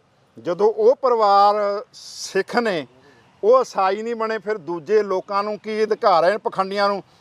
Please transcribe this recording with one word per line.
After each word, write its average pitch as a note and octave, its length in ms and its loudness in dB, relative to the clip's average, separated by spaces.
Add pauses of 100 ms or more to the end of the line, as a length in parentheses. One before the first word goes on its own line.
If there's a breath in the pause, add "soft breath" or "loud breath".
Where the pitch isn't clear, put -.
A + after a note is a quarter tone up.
(400)
ਜਦੋਂ F3 340 0
ਉਹ G#3+ 220 4
ਪਰਿਵਾਰ G#3 600 4 (380)
ਸਿੱਖ - 600 -8
ਨੇ, G3 320 -2 (560 soft breath)
ਉਹ B3 180 4
ਈਸਾਈ G3+ 400 -2
ਨਹੀਂ A#3 140 -6
ਬਣੇ, A3 220 -4
ਫਿਰ G#3 200 -6
ਦੂਜੇ E3+ 460 -2
ਲੋਕਾਂ G3 400 -4
ਨੂੰ G#3 160 -8
ਕੀ G#3+ 240 -4
ਅਧਿਕਾਰ G#3 400 2
ਹੈ G3 140 2
ਪਖੰਡੀਆਂ G3 500 -2
ਨੂੰ G3+ 160 -4 (180 soft breath)